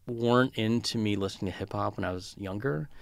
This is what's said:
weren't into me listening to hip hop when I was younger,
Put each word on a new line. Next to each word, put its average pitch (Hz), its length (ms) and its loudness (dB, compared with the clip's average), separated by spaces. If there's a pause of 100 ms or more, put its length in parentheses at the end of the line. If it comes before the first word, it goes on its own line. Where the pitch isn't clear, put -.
weren't 120 500 4
into 113 420 2
me 107 180 2
listening 98 360 -2
to - 60 -10
hip 98 140 -6
hop 104 240 -2
when 101 80 -2
I 92 80 0
was 92 260 -8
younger, 120 500 -4 (140)